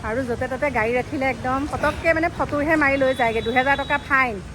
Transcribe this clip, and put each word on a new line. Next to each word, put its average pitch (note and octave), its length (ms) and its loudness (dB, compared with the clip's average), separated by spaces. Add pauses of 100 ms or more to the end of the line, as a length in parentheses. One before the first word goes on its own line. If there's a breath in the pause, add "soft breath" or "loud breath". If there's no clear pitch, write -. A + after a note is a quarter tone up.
আৰু A3+ 120 0 (100)
য'তে A#3+ 220 -2
ত'তে C4 160 0 (100)
গাড়ী A3 220 2
ৰাখিলে C4 340 -2
একদম B3+ 260 -2 (120)
পটককৈ D4 460 0
মানে E4 200 0
ফটোহে D4 360 0 (100)
মাৰি C#4 200 4
লৈ C4 160 4
যায়গৈ। A3+ 280 2
দুহেজাৰ B3+ 340 2
টকা C#4+ 160 -2 (100)
ফাইন C4 280 0 (200)